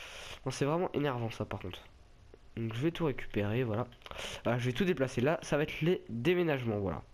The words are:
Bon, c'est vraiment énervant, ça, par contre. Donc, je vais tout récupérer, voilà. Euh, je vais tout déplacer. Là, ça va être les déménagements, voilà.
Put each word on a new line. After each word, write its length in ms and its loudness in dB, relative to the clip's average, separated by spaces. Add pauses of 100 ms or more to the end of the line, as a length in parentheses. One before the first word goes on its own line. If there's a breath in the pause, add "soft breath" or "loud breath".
(460 loud breath)
Bon, 60 -2
c'est 120 -2
vraiment 300 2
énervant, 360 0
ça, 140 -4
par 160 -6
contre. 220 -10 (720)
Donc, 180 -2
je 60 -4
vais 120 0
tout 160 0
récupérer, 560 0
voilà. 220 0 (640 loud breath)
Euh, 100 4
je 100 0
vais 60 2
tout 120 2
déplacer. 340 2
Là, 220 4
ça 160 0
va 60 4
être 180 -4
les 260 4
déménagements, 720 2
voilà. 220 0 (120)